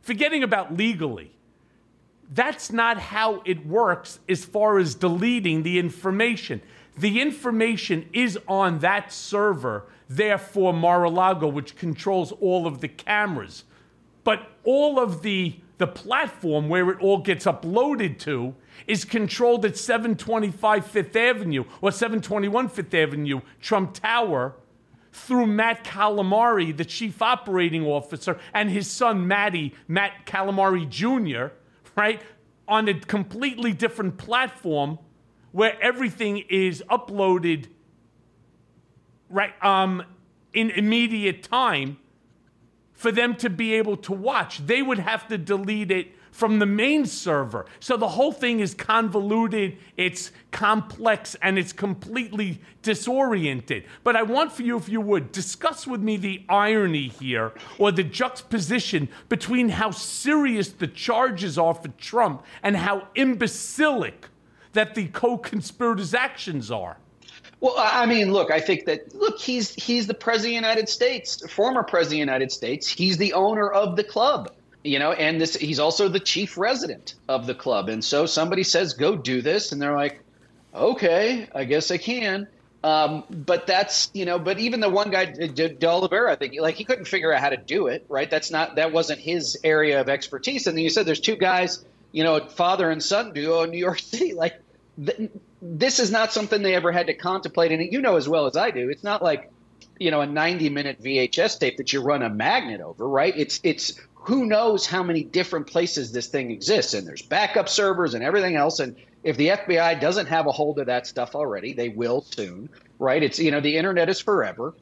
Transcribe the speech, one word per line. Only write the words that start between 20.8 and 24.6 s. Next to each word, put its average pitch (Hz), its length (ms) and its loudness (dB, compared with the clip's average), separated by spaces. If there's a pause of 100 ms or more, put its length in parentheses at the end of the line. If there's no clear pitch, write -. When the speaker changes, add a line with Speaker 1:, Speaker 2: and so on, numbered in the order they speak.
Speaker 1:
Fifth 196 280 -2
Avenue 208 500 2 (180)
or 196 100 2
seven 220 300 0
twenty-one 208 480 0
Fifth - 240 -8
Avenue, 147 460 2 (200)
Trump 190 340 0
Tower, 185 640 0 (560)